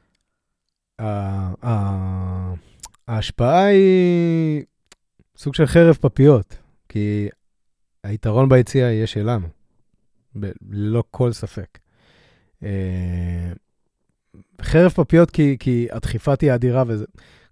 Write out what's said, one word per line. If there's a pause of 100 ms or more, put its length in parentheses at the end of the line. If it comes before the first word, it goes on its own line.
(1000)
ה-,
ה-, (540)
ההשפעה
היא (720)
סוג
של
חרב
פפיות, (340)
כי (760)
היתרון
ביציע
יהיה
שלנו, (920)
ב-, (180)
ללא
כל
ספק. (840)
אה, (1080)
חרב
פפיות
כי,
כי
הדחיפה
תהיה
אדירה,
וזה, (460)